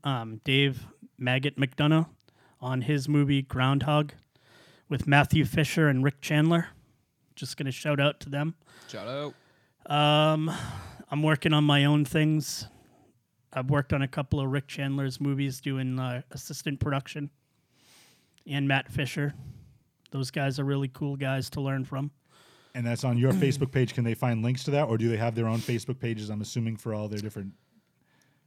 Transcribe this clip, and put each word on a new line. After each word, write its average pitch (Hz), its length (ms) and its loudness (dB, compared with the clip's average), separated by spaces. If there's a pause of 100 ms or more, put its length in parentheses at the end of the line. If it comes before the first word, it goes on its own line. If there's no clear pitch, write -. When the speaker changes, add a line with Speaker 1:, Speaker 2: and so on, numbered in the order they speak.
Speaker 1:
um, 113 400 -4
Dave 135 420 2 (320)
Maggot 131 380 -2
McDonough 151 500 2 (540)
on 127 220 -4
his 139 260 -2
movie 143 340 2
Groundhog 139 680 2 (760)
with - 200 -4
Matthew 143 360 6
Fisher 156 440 2
and 131 160 2
Rick 143 160 0
Chandler. 165 480 2 (680)
Just - 220 -12
gonna 139 160 -6
shout 147 260 -2
out 143 220 2
to - 80 -12
them. 147 260 -4 (340)
Speaker 2:
Shout 107 200 -10
out. 143 260 -8 (560)
Speaker 1:
Um, 151 600 4 (600)
I'm 147 120 -2
working 156 300 2
on 151 120 6
my 143 200 6
own 147 200 4
things. 156 640 0 (840)
I've 131 180 -2
worked 143 220 2
on 139 100 2
a 135 60 0
couple 147 320 -2
of 135 100 -2
Rick 139 180 -2
Chandler's 139 520 -4
movies 139 400 -2
doing, 131 380 -2
uh, 127 320 -4
assistant 139 500 -8
production. 143 500 -6 (1160)
And 139 220 -2
Matt 135 220 0
Fisher. 143 440 -4 (760)
Those 135 200 -6
guys 139 280 -2
are 139 60 -2
really 139 240 -2
cool 139 280 -6
guys 135 340 -4
to 147 100 -6
learn 135 240 -2
from. 139 260 -6 (640)
Speaker 3:
And 123 120 -4
that's 117 180 -2
on 123 140 2
your 123 140 6
Speaker 1:
<clears throat> - 20 4
Speaker 3:
Facebook 139 360 2
page. 127 240 2
Can 127 100 0
they 117 100 0
find 117 280 0
links 123 220 -2
to 143 80 -2
that, 143 160 2
or 113 100 0
do 117 100 2
they 113 80 2
have 113 180 0
their 117 120 0
own 113 120 0
Facebook 120 420 -4
pages, 107 300 -6
I'm 104 100 -6
assuming, 113 360 -4
for 113 180 -8
all 107 120 -6
their 104 140 -8
different 101 320 -10 (960)